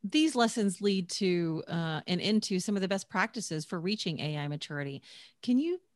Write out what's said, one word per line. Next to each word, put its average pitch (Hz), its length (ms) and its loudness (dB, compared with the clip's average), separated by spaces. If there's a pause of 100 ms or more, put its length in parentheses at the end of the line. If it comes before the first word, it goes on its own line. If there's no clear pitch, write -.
these 302 300 4
lessons 220 440 2
lead 196 300 2
to, 170 580 0
uh, 165 400 -2
and 180 140 2
into 208 400 2
some 202 160 0
of 190 40 0
the 190 60 0
best 196 220 -2
practices 185 560 -2
for 185 140 -6
reaching 175 420 -2
A 151 160 -2
I 147 100 -4
maturity. 143 540 -6 (400)
Can 247 180 2
you 339 220 -2 (140)